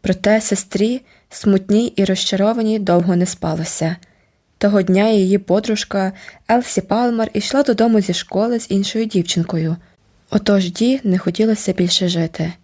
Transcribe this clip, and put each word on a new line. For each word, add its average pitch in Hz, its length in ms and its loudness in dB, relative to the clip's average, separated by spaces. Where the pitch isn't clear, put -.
Проте 202 400 0
сестрі, 214 600 -2
смутній 202 560 0
і - 180 0
розчарованій, 214 720 0
довго 175 380 2
не 180 100 2
спалося. 160 720 -4
Того 202 240 2
дня 190 260 2
її 202 300 4
подружка 196 760 -2
Елсі 240 300 0
Палмер 226 520 -2
ішла 269 300 -2
додому 226 380 2
зі 190 140 -2
школи 226 460 -2
з - 100 -10
іншою 196 340 -2
дівчинкою. 170 720 -2
Отож 196 400 2
Ді 247 340 0
не 185 140 2
хотілося 208 540 0
більше 180 360 0
жити. 165 440 -4